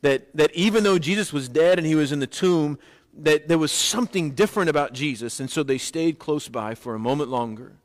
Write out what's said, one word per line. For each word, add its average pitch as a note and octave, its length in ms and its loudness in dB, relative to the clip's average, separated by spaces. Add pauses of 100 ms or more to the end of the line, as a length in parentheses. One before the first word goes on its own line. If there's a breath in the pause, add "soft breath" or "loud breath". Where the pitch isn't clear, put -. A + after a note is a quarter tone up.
that, C3+ 340 -2
that D3+ 200 2
even G#3 280 2
though G3 160 4
Jesus F3+ 320 -2
was C3+ 180 -4
dead E3 280 4
and E3 100 -2
he D#3 100 2
was D3+ 140 2
in D3 100 -2
the C3 60 -2
tomb, D#3+ 520 0 (340 soft breath)
that D3+ 360 2
there E3 100 4
was D#3 140 0
something F#3+ 580 -2
different F#3 400 0
about C#3+ 240 0
Jesus. B2 460 -6
And C3 100 -6
so D#3 120 -2
they C3+ 140 0
stayed E3 420 -2
close D3 300 -4
by A2+ 260 -6
for A#2 200 -10
a A2 60 -6
moment C3 280 0
longer. A#2+ 440 -6 (120)